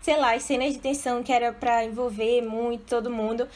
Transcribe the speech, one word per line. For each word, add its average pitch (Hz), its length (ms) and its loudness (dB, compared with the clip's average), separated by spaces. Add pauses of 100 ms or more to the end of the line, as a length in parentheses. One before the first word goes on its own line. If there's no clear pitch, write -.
sei 302 160 2
lá, 247 180 4
as 254 80 -2
cenas 269 300 0
de 277 60 -8
tensão 262 440 -2
que 262 100 -2
era 240 200 2
pra 233 320 0
envolver 226 580 0
muito 233 420 -2
todo 240 260 -2
mundo. 226 460 -2